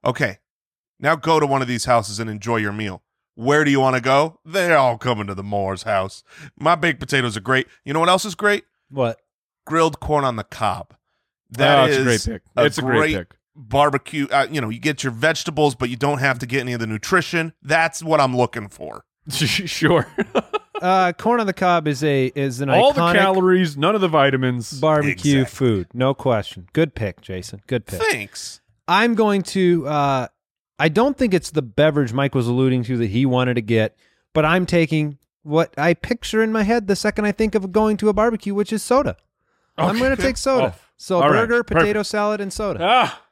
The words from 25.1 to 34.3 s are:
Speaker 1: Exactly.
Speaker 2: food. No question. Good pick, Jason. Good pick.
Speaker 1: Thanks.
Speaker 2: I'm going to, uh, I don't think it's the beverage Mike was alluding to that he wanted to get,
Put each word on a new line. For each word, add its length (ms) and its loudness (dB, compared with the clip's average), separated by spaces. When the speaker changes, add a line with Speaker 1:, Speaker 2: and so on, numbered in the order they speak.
Speaker 1:
Exactly. 160 -6
Speaker 2:
food. 360 0
No 200 0
question. 580 -4
Good 240 0
pick, 240 -8
Jason. 480 -12
Good 180 -4
pick. 160 -12
Speaker 1:
Thanks. 600 -6
Speaker 2:
I'm 260 2
going 280 2
to, 480 2
uh, 380 0
I 80 2
don't 300 2
think 160 2
it's 180 0
the 100 -2
beverage 520 2
Mike 200 0
was 140 0
alluding 380 2
to 100 -4
that 120 0
he 180 2
wanted 300 2
to 60 0
get, 360 0